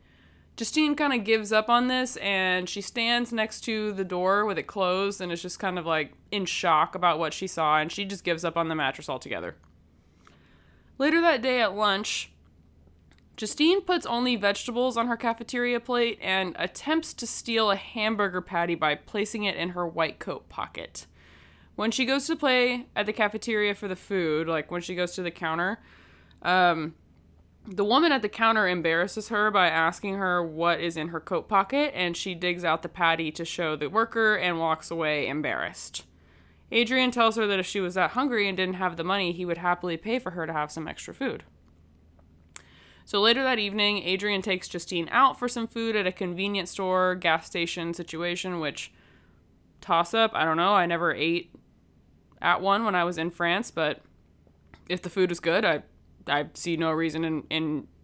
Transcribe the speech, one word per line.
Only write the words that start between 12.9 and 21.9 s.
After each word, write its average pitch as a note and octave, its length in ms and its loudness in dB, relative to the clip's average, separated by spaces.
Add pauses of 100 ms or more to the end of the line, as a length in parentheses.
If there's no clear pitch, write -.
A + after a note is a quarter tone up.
Justine D#4 460 4
puts F4+ 240 0
only B3 300 0
vegetables A3+ 600 0
on A#3 120 0
her A#3+ 100 -2
cafeteria A#3+ 640 -2
plate A#3+ 420 -2
and F#3+ 380 -2
attempts D#4 560 -2
to - 100 -8
steal A3+ 460 0
a G3 40 4
hamburger G3+ 640 -2
patty F3 340 -2
by D#3 180 2
placing G#3 520 -4
it G3 100 -2
in E3+ 140 -2
her F3 180 -4
white E3 320 -2
coat - 300 -8
pocket. - 580 -10 (680)
When G#3+ 140 -2
she B3+ 160 0